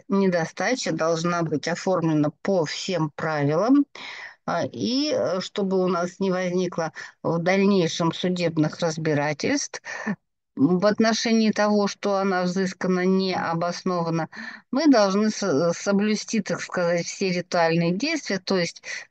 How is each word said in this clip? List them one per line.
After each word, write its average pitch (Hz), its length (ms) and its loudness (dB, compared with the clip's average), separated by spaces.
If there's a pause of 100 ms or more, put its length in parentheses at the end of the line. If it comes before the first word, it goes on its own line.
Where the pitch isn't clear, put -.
недостача 190 840 0
должна 165 520 0
быть 151 240 -4
оформлена 165 640 0 (100)
по 185 240 2
всем 160 500 -4
правилам, 160 720 2 (600)
а, 170 200 -2
и, 269 480 -2
э, 160 280 -2
чтобы 190 420 -2
у 180 40 0
нас 175 320 -2
не 190 120 0
возникло 180 600 -2 (300)
в 160 160 0
дальнейшем 180 760 2
судебных 165 680 0
разбирательств 156 1000 -2 (760)
в 180 300 2
отношении 220 680 2
того, 208 360 2
что 196 300 -2
она 190 260 0
взыскана 185 640 0
необоснованно, 175 1200 -2 (420)
мы 302 180 2
должны 214 400 6
со-, 170 440 0
соблюсти, 208 680 0
так - 200 -4
сказать, 175 440 -2
все - 260 -2
ритуальные 170 600 2
действия, 269 460 -4
то 190 180 0
есть - 260 -4 (280)